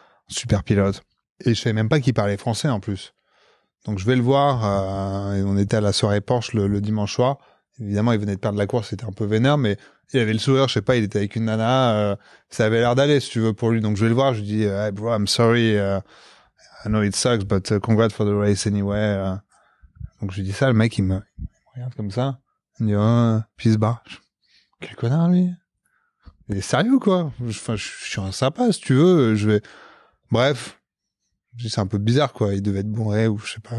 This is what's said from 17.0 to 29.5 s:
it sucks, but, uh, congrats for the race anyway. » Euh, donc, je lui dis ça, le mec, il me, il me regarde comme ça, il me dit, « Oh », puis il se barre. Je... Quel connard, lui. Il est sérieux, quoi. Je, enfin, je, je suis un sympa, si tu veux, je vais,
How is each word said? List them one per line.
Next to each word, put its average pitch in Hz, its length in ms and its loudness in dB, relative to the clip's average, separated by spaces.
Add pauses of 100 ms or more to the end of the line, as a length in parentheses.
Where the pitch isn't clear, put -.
it 101 120 0
sucks, 117 280 0
but, 98 280 -2
uh, 104 80 2
congrats 110 320 2
for 107 140 -2
the 104 40 0
race 104 380 0
anyway. » 101 320 -2
Euh, 98 360 -2 (840)
donc, 98 100 -6
je 92 60 -8
lui 95 60 -4
dis 95 100 -6
ça, 135 140 0
le 127 60 2
mec, 120 240 2
il 101 60 0
me, 92 120 0 (220)
il - 60 -12
me - 40 -12 (280)
regarde 123 200 -10
comme 104 160 -8
ça, 127 280 -4 (400)
il 113 60 -2
me 104 60 0
dit, « 104 60 2
Oh », 113 420 4 (180)
puis 117 120 0
il 110 40 4
se 107 40 2
barre. 113 300 -2
Je... - 80 -20 (640)
Quel - 160 -16
connard, 151 320 0
lui. 180 220 4 (1000)
Il 101 100 -4
est 98 40 -4
sérieux, 226 380 2
quoi. 180 420 0
Je, 120 80 -4
enfin, 110 260 -6
je, 98 80 -8
je - 220 -14
suis - 160 -8
un 95 100 -6
sympa, 180 400 0
si - 80 -2
tu - 140 -2
veux, 139 420 4
je 104 140 0
vais, 104 120 4 (680)